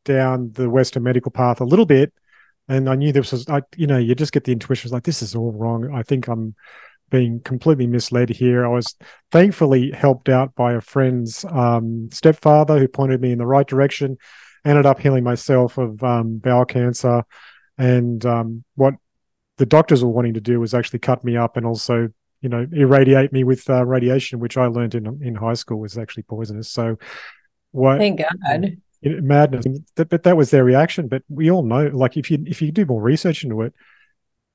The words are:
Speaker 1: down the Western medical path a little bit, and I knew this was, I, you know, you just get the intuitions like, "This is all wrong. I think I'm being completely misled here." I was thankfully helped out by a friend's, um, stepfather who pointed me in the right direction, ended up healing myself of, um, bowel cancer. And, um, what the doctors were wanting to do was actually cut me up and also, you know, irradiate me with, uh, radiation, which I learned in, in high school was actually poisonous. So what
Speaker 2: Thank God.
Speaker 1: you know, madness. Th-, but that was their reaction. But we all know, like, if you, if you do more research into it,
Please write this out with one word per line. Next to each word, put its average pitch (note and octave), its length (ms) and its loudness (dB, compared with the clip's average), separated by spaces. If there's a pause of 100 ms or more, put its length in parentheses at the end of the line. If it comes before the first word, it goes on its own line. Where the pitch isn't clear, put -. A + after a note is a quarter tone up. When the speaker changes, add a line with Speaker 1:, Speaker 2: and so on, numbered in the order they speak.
Speaker 1:
down C3 480 0
the B2+ 160 -4
Western B2 340 0
medical B2 280 -2
path B2 280 0
a B2+ 60 -2
little F3+ 220 2
bit, D3 260 4 (560)
and C3+ 180 -2
I C3 80 0
knew C#3+ 160 0
this C3+ 220 0
was, C3 160 -8
I, C#3+ 140 -2 (120)
you D#3+ 120 -4
know, C#3 100 2
you A#2+ 180 0
just D3 160 -4
get D3 120 -2
the B2+ 80 -4
intuitions A#2+ 420 -6
like, B2 100 -8
"This D#3+ 180 -6
is A2 140 -10
all A#2 160 -4
wrong. A#2 420 -6
I A#2 100 -6
think B2+ 240 -4
I'm A2+ 280 -6 (540)
being A#2 320 0
completely C3 460 0
misled A#2+ 420 -2
here." B2 360 0
I A#2+ 40 -2
was A#2+ 260 -4 (360)
thankfully C#3+ 600 4
helped C3+ 380 0
out C3 260 2
by A#2+ 180 0
a A2+ 80 -4
friend's, B2+ 680 -2
um, A#2 640 -2
stepfather D3+ 640 4
who C3+ 100 2
pointed C3 320 -2
me B2 120 -2
in A#2+ 80 -4
the A#2+ 80 -4
right C#3 200 2
direction, C3+ 500 -2 (460)
ended D3 220 4
up C#3 140 4
healing C3+ 240 2
myself B2 560 0
of, A2+ 240 -6
um, A#2 340 -2
bowel B2 280 2
cancer. A#2+ 580 0 (560)
And, A#2+ 460 0
um, A#2 380 -4 (120)
what C#3 200 2 (640)
the C3+ 80 2
doctors D3+ 380 4
were A#2+ 80 0
wanting A#2 240 -2
to A2 60 -6
do A#2+ 180 0
was A#2 140 -4
actually A#2+ 260 -4
cut - 240 -2
me A#2+ 140 -2
up A#2 200 -2
and A2+ 80 -4
also, A#2 440 -2 (320)
you B2+ 80 -6
know, A#2+ 240 -4
irradiate C3+ 580 4
me C3 140 0
with, B2+ 240 -2
uh, B2+ 160 2
radiation, B2+ 540 -2
which A#2+ 180 -6
I B2+ 80 2
learned A#2 280 -2
in, A#2 300 -8
in A#2+ 120 -8
high A2+ 180 -4
school A#2 260 -8
was G#2+ 180 -12
actually A2 260 -12
poisonous. G#2+ 460 -10
So A2+ 280 -4 (720)
what C3+ 260 2
Speaker 2:
Thank G3+ 220 0
God. E3+ 580 -4 (240)
Speaker 1:
you D3+ 140 -2
know, D3+ 60 -8
madness. C3+ 440 2 (300)
Th-, E3 140 -2
but E3+ 140 -2
that F3+ 120 6
was D3 160 2
their C3 140 6
reaction. C#3+ 420 2
But C3 220 -6
we D#3 200 0
all F3+ 140 2
know, C3 300 0
like, C3 240 0
if C#3 120 -8
you, D#3 160 -2
if - 160 -8
you D3+ 100 -4
do G3 140 0
more A#2+ 160 -2
research D#3 440 -2
into A2 160 -6
it, A#2 120 -6 (800)